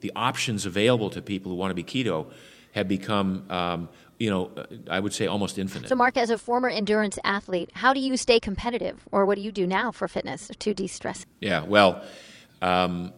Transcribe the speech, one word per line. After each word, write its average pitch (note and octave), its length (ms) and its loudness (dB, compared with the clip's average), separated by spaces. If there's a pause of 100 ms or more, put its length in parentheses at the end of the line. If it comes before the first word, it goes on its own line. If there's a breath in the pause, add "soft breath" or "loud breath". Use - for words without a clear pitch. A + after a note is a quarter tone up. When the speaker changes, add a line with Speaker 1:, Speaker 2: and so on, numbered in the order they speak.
Speaker 1:
the G2 120 -6
options A2 520 -2
available G#2 440 2
to F2 120 -8
people F#2+ 300 -6
who F2+ 60 -4
wanna F#2 160 -2
be F2 120 -4
keto F#2+ 440 -2 (440 loud breath)
have G2+ 140 0
become, G2 600 -2
um, F2 400 -2 (280 loud breath)
you A2+ 120 0
know, F#2 260 0
uh, - 100 -10 (240)
I F2+ 100 0
would G2 140 -2
say G#2 140 0
almost F#2+ 300 -2
infinite. F#2+ 320 -6
Speaker 2:
So, C4 60 2
Mark, B3 200 2
as A#3+ 140 2
a A3+ 80 2
former A#3+ 320 -2
endurance G#3+ 540 0
athlete, G3 500 -2
how A3 180 4
do C4+ 80 0
you C4 160 0
stay A#3+ 240 4
competitive, A3 720 -4
or G3 140 4
what G3+ 100 4
do G3+ 60 -4
you G#3+ 100 -6
do F#3+ 160 0
now G3+ 240 2
for - 160 -4
fitness - 420 -6 (100)
to G#3+ 140 -2
de-stress? - 520 -6 (140)
Speaker 1:
Yeah, F2 240 0
well, G2 400 6 (580 loud breath)
um, F2+ 560 2